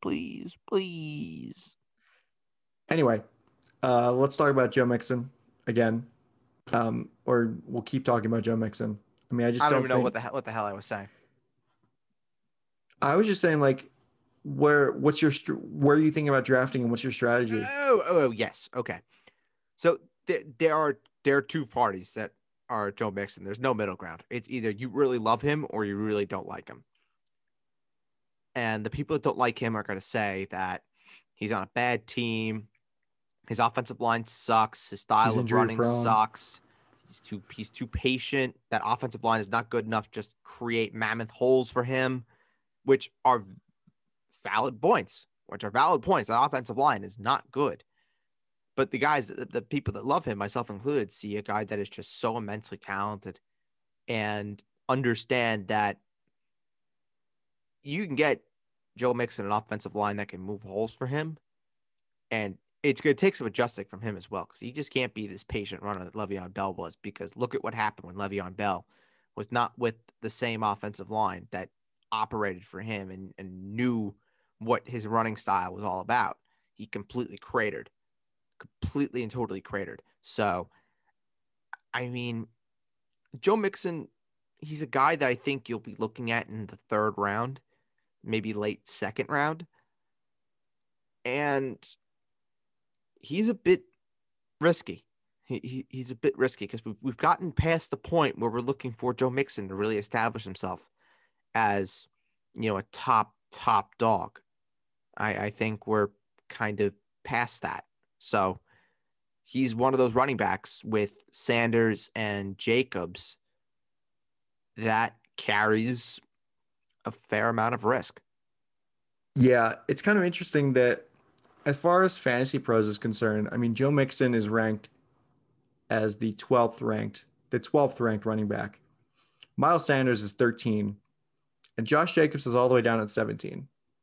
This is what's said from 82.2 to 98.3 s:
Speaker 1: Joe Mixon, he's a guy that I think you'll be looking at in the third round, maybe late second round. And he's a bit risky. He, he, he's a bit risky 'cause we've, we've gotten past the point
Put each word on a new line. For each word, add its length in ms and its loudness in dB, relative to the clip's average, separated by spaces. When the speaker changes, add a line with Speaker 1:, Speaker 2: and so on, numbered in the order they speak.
Speaker 1:
Joe 200 2
Mixon, 500 -4
he's 220 -10
a 60 -8
guy 300 4
that 100 4
I 80 4
think 320 -4
you'll 120 -4
be 200 -16
looking 320 -4
at 160 0
in 200 -10
the 200 -18
third 300 2
round, 420 -2
maybe 300 -2
late 340 -6
second 420 -6
round. 380 -2
And 520 -2
he's 300 0
a 40 2
bit 300 4
risky. 420 2
He, 200 -6
he, 260 -10
he's 220 -10
a 40 -10
bit 220 0
risky 300 0
'cause 180 -10
we've, 180 -10
we've 140 -4
gotten 340 2
past 400 0
the 60 -6
point 420 0